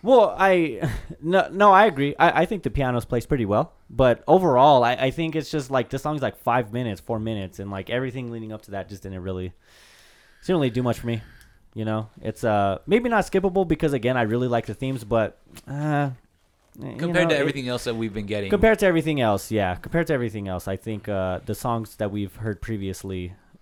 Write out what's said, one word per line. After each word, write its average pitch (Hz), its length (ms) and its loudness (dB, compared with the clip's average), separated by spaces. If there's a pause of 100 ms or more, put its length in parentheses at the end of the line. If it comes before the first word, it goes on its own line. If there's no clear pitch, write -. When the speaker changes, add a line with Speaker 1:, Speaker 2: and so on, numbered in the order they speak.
Speaker 1:
Well, 208 340 6
I 165 520 2 (180)
<laughs> - 140 -16
no, 175 300 2
no, 202 220 6
I 202 140 10
agree. 143 300 -2
I, 156 260 4
I - 20 4
think 190 180 -6
the 135 60 -2
piano's 123 340 0
placed 123 240 -4
pretty 127 180 0
well, 107 280 0 (160)
but 120 400 2
overall, 143 560 6
I, 120 80 2
I 127 180 0
think 160 240 -4
it's 156 160 -4
just, 139 200 -4
like, 127 180 0
this 135 140 -6
song's, 151 180 -4
like, 110 160 -4
five 117 340 0
minutes, 117 300 -6
four 113 180 -4
minutes, 107 400 -6
and, 101 100 -8
like, 95 200 -8
everything 123 420 -6
leading 110 220 -12
up 104 100 -14
to 101 80 -18
that 95 180 -8
just 98 140 -14
didn't 92 200 -10
really, 92 280 -6 (920)
didn't - 180 0
really 135 100 2
do 123 140 -2
much 120 160 0
for 120 80 -8
me. 113 140 -4 (520)
You 110 120 -8
know, 110 240 -4 (120)
it's, - 220 -8
uh, 101 420 2
maybe 240 240 2
not 214 160 2
skippable 190 420 0
because, 156 260 0
again, 127 240 0
I 120 60 2
really 120 240 0
like 120 200 -2
the 110 80 -8
themes, 131 280 -6
but, 107 360 0 (280)
uh, 143 440 -2 (680)
you 120 180 -12
Speaker 2:
Compared 170 300 0
Speaker 1:
know, - 20 2
Speaker 2:
to 151 60 4
Speaker 1:
it 143 40 0
Speaker 2:
everything 139 280 -2
else 123 180 -4
that 117 100 -4
we've 113 180 -4
been 104 140 -6
getting. 101 240 -4
Speaker 1:
Compared 208 280 4
to 202 60 2
everything 160 340 2
else, 107 320 0
yeah. 95 240 0
Compared 165 320 -4
to 160 60 -2
everything 107 340 -4
else, 92 200 -6
I 98 80 -4
think, 107 340 -10
uh, 92 360 -2
the 110 100 -6
songs 117 400 -6
that 107 160 -4
we've 101 240 -6
heard 107 260 -8
previously 95 720 -8 (280)